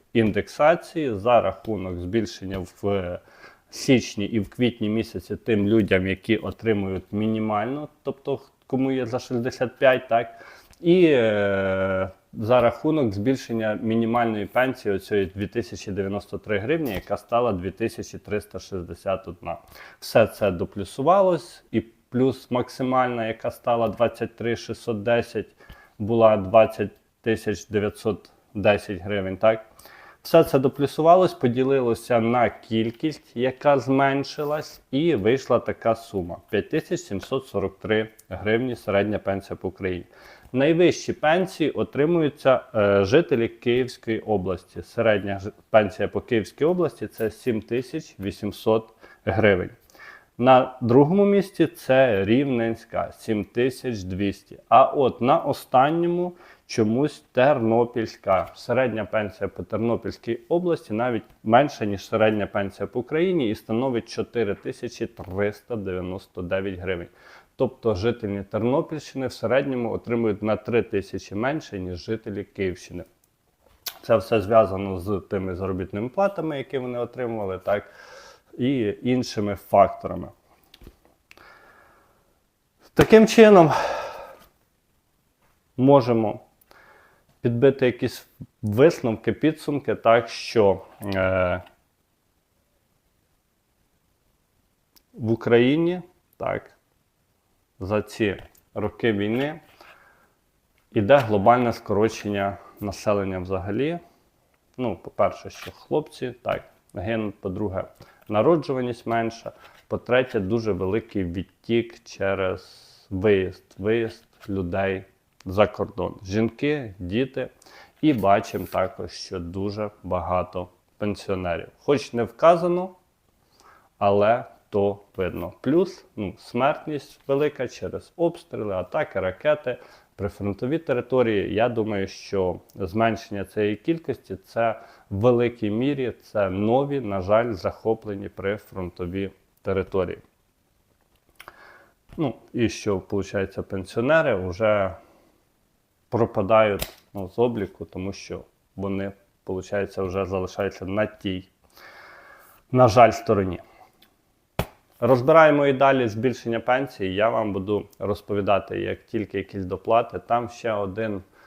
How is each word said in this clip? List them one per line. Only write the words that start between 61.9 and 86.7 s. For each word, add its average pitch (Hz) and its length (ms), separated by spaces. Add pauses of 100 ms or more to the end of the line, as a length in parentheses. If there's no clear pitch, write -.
середня 107 400
пенсія 98 400
по 123 140
Україні, 156 500
і 110 40
становить 117 540
чотири 104 460
тисячі 120 520
триста 101 720
дев'яносто 92 640
дев'ять 95 360
гривень. 90 300 (480)
Тобто 113 380
жителі 101 560
Тернопільщини 135 760
в 120 60
середньому 123 600
отримують 110 500
на 107 140
три 117 260
тисячі 95 540
менше, 127 420
ніж 90 260
жителі 107 400
Київщини. 90 600 (1000)
Це 117 140
все 107 240
зв'язано 98 580
з 95 320
тими 95 240
заробітними 95 540
платами, 165 500
які 135 200
вони 123 200
отримували, 113 600
так, 101 320 (680)
і 123 440
іншими 117 520
факторами. 95 720 (2750)
Таким 220 320
чином, 208 460 (2000)
можемо 123 640 (1000)